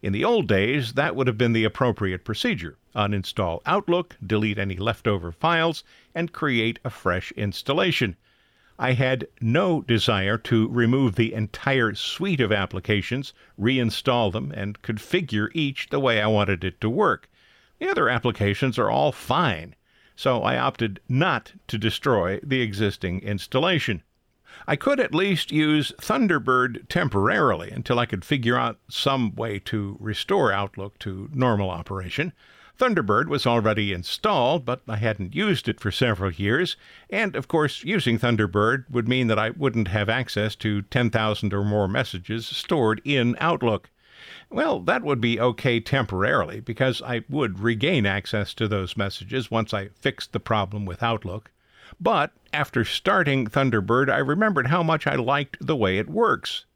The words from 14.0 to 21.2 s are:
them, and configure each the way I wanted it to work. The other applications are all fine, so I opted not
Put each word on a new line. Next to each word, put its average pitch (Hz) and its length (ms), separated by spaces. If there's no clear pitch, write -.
them, 127 240
and 101 280
configure 110 680
each 143 360
the 143 100
way 117 240
I 107 60
wanted 101 340
it 92 200
to 107 60
work. 143 400
The 339 80
other 311 200
applications 113 720
are 107 100
all 135 220
fine, 123 640
so 123 280
I 123 160
opted 120 500
not 135 440